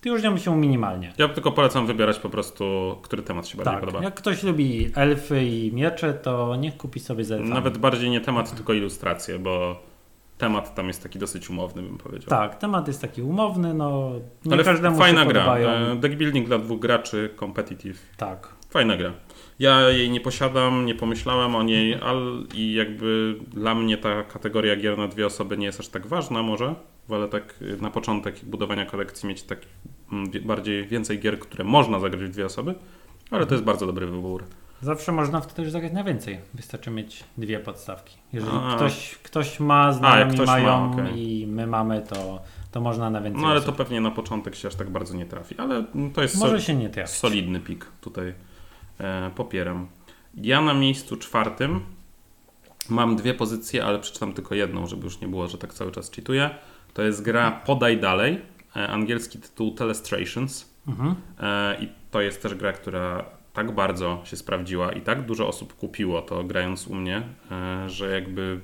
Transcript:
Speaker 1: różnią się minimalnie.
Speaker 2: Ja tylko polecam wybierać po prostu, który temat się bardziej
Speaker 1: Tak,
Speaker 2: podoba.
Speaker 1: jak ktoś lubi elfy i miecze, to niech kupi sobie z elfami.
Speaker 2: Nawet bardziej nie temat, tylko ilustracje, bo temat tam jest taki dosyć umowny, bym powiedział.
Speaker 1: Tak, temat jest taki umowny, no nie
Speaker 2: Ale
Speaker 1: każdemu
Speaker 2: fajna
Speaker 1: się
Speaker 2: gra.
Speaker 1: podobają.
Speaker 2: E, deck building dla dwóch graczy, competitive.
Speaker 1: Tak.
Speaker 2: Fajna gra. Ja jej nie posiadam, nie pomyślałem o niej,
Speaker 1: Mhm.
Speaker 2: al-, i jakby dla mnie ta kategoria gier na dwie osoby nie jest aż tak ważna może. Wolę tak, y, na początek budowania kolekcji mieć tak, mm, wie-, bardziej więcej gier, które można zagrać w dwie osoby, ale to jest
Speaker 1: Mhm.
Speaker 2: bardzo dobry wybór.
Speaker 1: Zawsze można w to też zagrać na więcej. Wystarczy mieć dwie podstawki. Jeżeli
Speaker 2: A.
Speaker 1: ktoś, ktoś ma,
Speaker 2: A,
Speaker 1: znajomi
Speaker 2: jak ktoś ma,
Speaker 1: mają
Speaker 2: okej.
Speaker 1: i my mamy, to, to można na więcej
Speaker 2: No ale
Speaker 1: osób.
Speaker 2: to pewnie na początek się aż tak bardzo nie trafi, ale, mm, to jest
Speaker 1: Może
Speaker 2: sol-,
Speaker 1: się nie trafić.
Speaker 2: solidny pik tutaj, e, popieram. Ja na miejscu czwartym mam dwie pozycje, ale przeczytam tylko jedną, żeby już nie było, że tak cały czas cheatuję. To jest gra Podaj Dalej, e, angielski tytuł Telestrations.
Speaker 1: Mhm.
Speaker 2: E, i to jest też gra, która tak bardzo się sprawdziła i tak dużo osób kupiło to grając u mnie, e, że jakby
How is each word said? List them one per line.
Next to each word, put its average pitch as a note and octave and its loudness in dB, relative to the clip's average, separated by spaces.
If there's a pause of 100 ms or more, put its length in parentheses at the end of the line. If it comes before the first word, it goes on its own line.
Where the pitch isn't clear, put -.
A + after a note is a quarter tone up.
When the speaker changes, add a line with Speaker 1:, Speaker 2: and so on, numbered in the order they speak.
Speaker 1:
różnią A3 2
się F3 2
minimalnie. G#2+ 2
Speaker 2:
Ja D3+ 6
tylko C#3+ 0
polecam C3 4
wybierać G#2+ 4
po G#2+ -6
prostu, G2 -2
który - -6
temat E2+ -6
się - -12
bardziej A#2 0
Speaker 1:
Tak, G2+ -4
Speaker 2:
podoba. F#2+ -4
Speaker 1:
jak F#3+ -4
ktoś F#3+ -2
lubi C#3 2
elfy C#3+ 4
i A2+ 0
miecze, D#3 0
to B2 -2
niech D3 -4
kupi C3 -10
sobie A2+ -4
z G#2+ -4
elfami. A2 -2
Speaker 2:
Nawet B2+ 0
bardziej B2 2
nie A#2+ 2
temat, A#2 0
tylko A2+ -2
ilustracje, F#2+ -2
bo F2+ -2 (560)
temat G#2+ 0
tam F#2+ -4
jest F2+ -8
taki - -12
dosyć F#2+ -6
umowny, F2+ -6
bym F#2 -10
powiedział. - -14
Speaker 1:
Tak, G#2+ 2
temat F#3+ 0
jest C3+ -6
taki B2 -8
umowny, F3+ 0
no C#3 0 (320)
nie D#3 2
Speaker 2:
Ale D3+ 6
Speaker 1:
każdemu E3+ 6
Speaker 2:
fajna E3+ 10
Speaker 1:
się C#3 6
Speaker 2:
gra. A2 6
Speaker 1:
podobają. A#2+ 6
Speaker 2:
E, A#2 2
deck C#3+ 2
building D3 2
dla A#2+ 4
dwóch A2 -2
graczy, A2+ 2 (100)
competitive. G2 -8
Speaker 1:
Tak. F#2+ -8 (220)
Speaker 2:
Fajna A2+ 4
gra. F2 -2 (460)
Ja C3+ 8 (100)
jej B2 4
nie A#2+ 0
posiadam, B2+ 2
nie A#2 0
pomyślałem A#2+ 0
o A2+ 4
niej, A2 4
Speaker 1:
Mhm. B2 -2
Speaker 2:
al-, B2 -4
i A2 -2
jakby A2 0 (120)
dla A2 -2
mnie A2+ 2
ta G#2 -2
kategoria G#2+ 0
gier G#2 0
na G#2 -2
dwie G#2 -2
osoby G2+ -4
nie G2+ -2
jest G2+ -8
aż G#2+ -12
tak G2 -10
ważna C3 -2
może. A2+ -2 (340)
Wolę G#2 -2
tak, G#2 -6
y, G2+ -6
na G#2+ -2
początek G#2+ -4
budowania G2+ -4
kolekcji G2+ -8
mieć F#2+ -8
tak, F#2 -8 (540)
mm, G2 -4
wie-, F#2 -6
bardziej G#2 -2
więcej G#2+ -2
gier, G#2 0
które - -8
można A2 6
zagrać F#2+ -2
w G2 -6
dwie F#2+ -4
osoby, C3+ -6 (560)
ale F#3 2
to C#3+ 2
jest A#2+ 0
Speaker 1:
Mhm. - -4
Speaker 2:
bardzo G2+ 2
dobry F#2 -2
wybór. F2+ -6 (380)
Speaker 1:
Zawsze D3+ -2
można D#3 2
w - -8
to - -20
też D#3+ -4
zagrać E3 -4
na G3 -2
więcej. A2+ -4 (160)
Wystarczy A#2 -12
mieć A2 -10 (140)
dwie G#2+ -4
podstawki. - -12 (160)
Jeżeli A2 -4
Speaker 2:
A. B2+ 0
Speaker 1:
ktoś, C#3+ -2
ktoś - -4
ma, D3 8
Speaker 2:
A, C#3+ 6
Speaker 1:
znajomi B2+ 8
Speaker 2:
jak C3 6
ktoś C3 4
ma, C3 8
Speaker 1:
mają B2+ 6
Speaker 2:
okej. A#2 -2
Speaker 1:
i G#2+ -6
my A2 -4
mamy, A2 0
to, F#2+ -6 (300)
to B2 -4
można A#2 0
na G#2+ -2
więcej G#2 -4
Speaker 2:
No D#3 4
ale D3+ 6
Speaker 1:
osób. C#3 0 (100)
Speaker 2:
to C3+ 0
pewnie A#2+ -2
na A2+ 2
początek A2 -6
się - -8
aż F#2 -10
tak F#2+ -6
bardzo F2+ -6
nie F2 -6
trafi, - -12
ale, C4 -2 (100)
mm, C#3+ -2
to D3 0
jest C#3 2
Speaker 1:
Może G#3+ 4
Speaker 2:
sol-, G#3+ 2
Speaker 1:
się E3+ 0
nie A2+ 0
trafić. - -6
Speaker 2:
solidny F#2 0
pik F2 -10 (140)
tutaj, F2+ -8 (640)
e, F#2+ -4
popieram. F2+ -4 (480)
Ja A#2+ 4
na D3+ 4
miejscu C3+ 2
czwartym A#2 0 (1080)
mam A#2 4
dwie A#2 0
pozycje, A2+ -2
ale G#2 0
przeczytam - -8
tylko F#2 -8
jedną, F#2 -2
żeby F#2 -8
już F2 -10
nie F#2 -8
było, F#2 -4
że F2+ -8
tak - -14
cały F#2 -8
czas - -10
cheatuję. C#3 -2 (440)
To G#2+ -2
jest G#2+ 0
gra A#2 4 (160)
Podaj A#2+ 4
Dalej, G#2 2 (360)
e, G2+ -2
angielski A2 -2
tytuł A2 -4
Telestrations. A2+ -4 (140)
Speaker 1:
Mhm. C3+ 0 (260)
Speaker 2:
E, G2+ 0
i A2 -6 (220)
to G#2+ 0
jest G2+ -2
też G2+ -4
gra, F#2+ -2
która F2+ -6 (280)
tak A2 -4
bardzo F2+ 0
się - -12
sprawdziła F2+ -2
i - -6
tak C3 -2
dużo A2 -2
osób - -8
kupiło F2+ -2
to F2 -6
grając F2+ -2
u F#2+ -8
mnie, F#2+ -4 (280)
e, F#2 -6
że F#2+ -4
jakby F#2+ -4